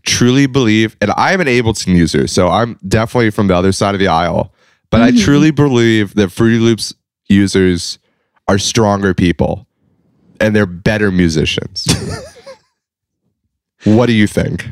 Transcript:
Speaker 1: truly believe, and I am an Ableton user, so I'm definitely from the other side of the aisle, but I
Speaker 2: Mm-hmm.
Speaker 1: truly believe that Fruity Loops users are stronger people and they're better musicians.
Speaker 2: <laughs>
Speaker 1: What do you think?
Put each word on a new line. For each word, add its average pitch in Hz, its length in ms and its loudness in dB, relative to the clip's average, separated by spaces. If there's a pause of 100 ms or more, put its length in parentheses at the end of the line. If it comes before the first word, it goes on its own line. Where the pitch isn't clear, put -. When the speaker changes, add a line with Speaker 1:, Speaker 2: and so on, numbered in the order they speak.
Speaker 1:
truly 127 420 2
believe, 110 540 0
and 101 160 0
I 139 160 0
am 185 80 0
an 160 60 0
Ableton 113 500 0
user, 78 300 0
so 90 220 0
I'm 110 380 -2
definitely 110 440 0
from 107 160 -2
the 95 100 2
other 92 140 2
side 98 240 -2
of 95 60 -6
the 95 80 0
aisle, 80 440 -2 (380)
but 113 100 2
I 120 120 2
Speaker 2:
Mm-hmm. 240 80 4
Speaker 1:
truly 147 320 4
believe 117 640 0
that 98 160 0
Fruity 113 260 0
Loops 113 340 0 (360)
users 95 720 0 (500)
are 98 100 2
stronger 101 560 0
people 85 540 -2 (720)
and 107 160 0
they're 104 100 2
better 101 460 -2
musicians. 80 800 -2
Speaker 2:
<laughs> - 40 -2 (1900)
Speaker 1:
What 113 220 4
do 120 60 0
you 104 160 2
think? - 440 -4